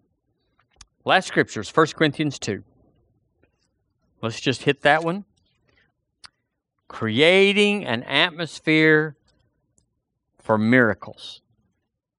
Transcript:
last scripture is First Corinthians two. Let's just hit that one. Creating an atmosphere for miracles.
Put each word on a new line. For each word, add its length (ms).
last 220
scripture 320
is 100
First 260
Corinthians 420
two. 260
Let's 200
just 220
hit 200
that 200
one. 220
Creating 960
an 200
atmosphere 1120
for 160
miracles. 840